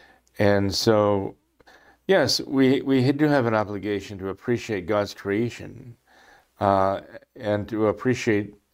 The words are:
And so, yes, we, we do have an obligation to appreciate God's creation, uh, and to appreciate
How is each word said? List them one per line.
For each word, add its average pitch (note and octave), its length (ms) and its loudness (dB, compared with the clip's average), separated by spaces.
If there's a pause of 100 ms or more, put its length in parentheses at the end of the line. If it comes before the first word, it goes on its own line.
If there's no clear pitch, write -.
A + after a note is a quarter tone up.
(380)
And G2+ 360 2
so, G#2 600 2 (720)
yes, E3+ 320 2
we, C3+ 420 2
we C3+ 300 2
do C#3+ 140 2
have C#3+ 200 2
an A2+ 80 0
obligation G2+ 640 -4
to F#2+ 100 -6
appreciate G2 580 -4
God's G#2 280 0
creation, G#2+ 800 -6 (640)
uh, G2 400 2 (360)
and G#2 320 -4
to A2 200 0
appreciate G#2 680 0 (200)